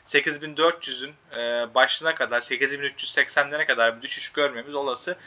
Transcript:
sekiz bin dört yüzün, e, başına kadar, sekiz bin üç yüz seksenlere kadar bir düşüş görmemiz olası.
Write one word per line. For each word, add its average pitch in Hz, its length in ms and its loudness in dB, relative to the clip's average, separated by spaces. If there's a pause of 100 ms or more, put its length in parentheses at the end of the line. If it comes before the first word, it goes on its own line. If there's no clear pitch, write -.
sekiz 147 380 0
bin 151 140 -10
dört 165 320 2
yüzün, 135 260 -8 (220)
e, 120 40 -4 (340)
başına 151 400 4
kadar, 120 260 0
sekiz 135 320 0
bin 143 120 -4
üç - 180 -6
yüz - 100 -4
seksenlere 143 540 0
kadar 113 300 2
bir 117 60 -18
düşüş - 300 -6
görmemiz 139 420 -2
olası. 139 420 -4 (100)